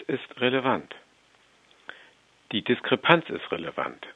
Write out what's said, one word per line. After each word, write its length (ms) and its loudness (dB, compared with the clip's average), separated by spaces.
ist 340 -6
relevant. 520 2
Die 80 0
Diskrepanz 680 2
ist 220 -6
relevant 640 -6